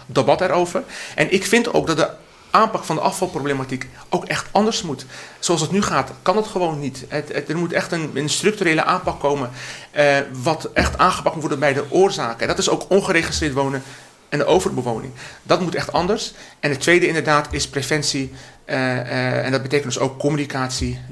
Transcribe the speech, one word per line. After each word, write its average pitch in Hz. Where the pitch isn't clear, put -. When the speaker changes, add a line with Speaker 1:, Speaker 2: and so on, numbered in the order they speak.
Speaker 1:
debat 143
erover. 175
En -
ik 196
vind -
ook 151
dat 156
de 160
aanpak 202
van 160
de 156
afvalproblematiek 135
ook 175
echt -
anders 214
moet. 151
Zoals 165
het 151
nu 196
gaat, 156
kan 185
het 214
gewoon 165
niet. 135
Het, 147
het, 143
er 156
moet 175
echt -
een, 160
een 143
structurele 165
aanpak 175
komen, 143
eh, 143
wat 156
echt -
aangepakt 180
moet 151
worden 147
bij 143
de 139
oorzaken. 160
En 113
dat 165
is -
ook 156
ongeregistreerd 165
wonen 135
en 147
de 147
overbewoning. 127
Dat 180
moet 165
echt 139
anders. 180
En 147
het 131
tweede 175
inderdaad 151
is 143
preventie. 139
Eh, 131
eh, 127
en 127
dat 131
betekent 127
dus -
ook 131
communicatie 131
Speaker 2:
Ja. 123